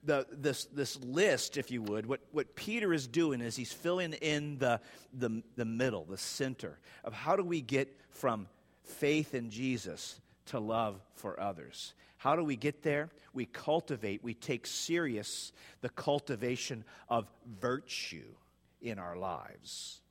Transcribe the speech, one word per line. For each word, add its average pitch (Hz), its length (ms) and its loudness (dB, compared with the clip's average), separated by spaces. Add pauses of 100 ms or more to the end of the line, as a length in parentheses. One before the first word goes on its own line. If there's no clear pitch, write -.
the, 143 260 4
this, 139 360 0
this 135 360 -4
list, 143 540 2
if 131 160 -2
you 120 100 0
would, 107 240 0
what, 131 140 0 (100)
what 147 240 0
Peter 214 380 0
is 139 160 2
doing 143 320 4
is 117 160 -2
he's 123 160 -4
filling 175 400 0
in 147 460 0
the, 120 220 6 (320)
the, 117 300 0 (140)
the 120 80 0
middle, 113 400 2
the 92 140 -8
center 131 600 -4 (240)
of 113 120 -6
how 143 200 4
do 202 80 4
we 170 200 0
get 135 360 0 (120)
from 113 360 0 (380)
faith 147 500 2
in 117 160 -2
Jesus 110 680 -4 (260)
to 127 140 -2
love 107 400 0 (140)
for - 260 -6
others. 87 540 -6 (220)
How 139 180 4
do 170 80 2
we 143 140 0
get 143 260 -2
there? 151 280 2 (220)
We 127 140 -2
cultivate, 110 800 0
we 117 100 -4
take - 320 -4
serious 147 840 -2 (300)
the 123 60 -2
cultivation 123 960 0 (240)
of 117 220 2 (300)
virtue 120 720 -4 (480)
in 113 160 -6
our 87 180 -6
lives. 80 840 -8 (100)